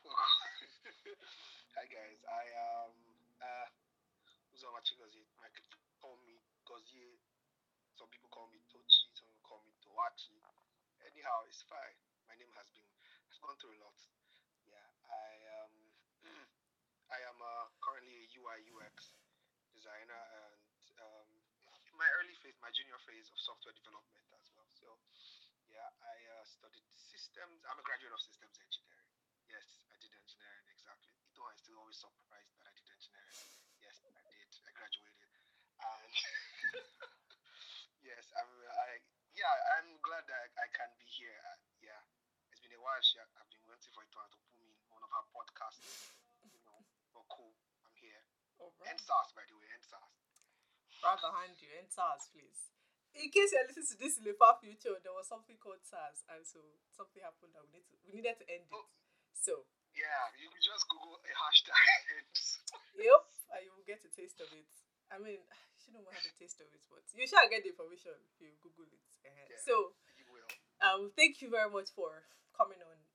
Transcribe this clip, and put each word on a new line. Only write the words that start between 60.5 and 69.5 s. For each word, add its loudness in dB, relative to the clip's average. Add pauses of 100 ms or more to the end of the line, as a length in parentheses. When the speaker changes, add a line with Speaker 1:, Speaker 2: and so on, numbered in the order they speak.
Speaker 1:
could 2
just 2
Google -8
a -8
hashtag 6 (320)
<laughs> -4
and -16 (720)
Speaker 2:
Yep, 12 (320)
and -6
you -20
will -18
get -10
a -20
taste -16
of -12
it. -20 (400)
I -14
mean, -10
<sighs> -20
you -20
shouldn't -20
have -6
a -12
taste -16
of -20
it, -20
but -20 (100)
you -2
shall 12
get 0
the -4
information -14 (100)
if -20
you -20
Google -20
it. -20 (240)
Uh-huh. -20
Speaker 1:
Yeah, -14